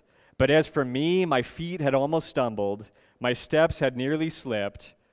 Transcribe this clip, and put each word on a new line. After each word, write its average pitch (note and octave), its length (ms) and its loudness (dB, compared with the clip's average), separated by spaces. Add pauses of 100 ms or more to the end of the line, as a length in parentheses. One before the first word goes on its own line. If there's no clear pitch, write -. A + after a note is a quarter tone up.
(380)
But C3 120 4
as D#3 180 6
for C#3+ 160 -2
me, D#3 400 0
my C3+ 180 2
feet E3+ 380 -8
had C#3 140 2
almost D3 340 0
stumbled, G#2 640 -4 (260)
my B2 140 0
steps D#3+ 480 0
had B2+ 160 0
nearly D3+ 340 -2
slipped, - 640 -6 (180)